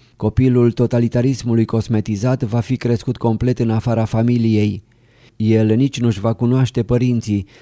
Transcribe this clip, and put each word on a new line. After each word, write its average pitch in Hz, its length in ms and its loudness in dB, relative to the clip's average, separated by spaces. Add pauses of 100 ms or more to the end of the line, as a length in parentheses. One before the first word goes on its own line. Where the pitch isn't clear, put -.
(160)
copilul 120 560 2
totalitarismului 120 920 0
cosmetizat 110 800 -2
va 113 160 -2
fi 127 160 -2
crescut 117 420 -2
complet 120 420 -2
în 117 100 0
afara 113 360 0
familiei. 113 800 0 (520)
El 110 400 2
nici 131 240 0
nu-și 117 200 0
va 113 140 -2
cunoaște 120 500 0
părinții, 113 600 0 (160)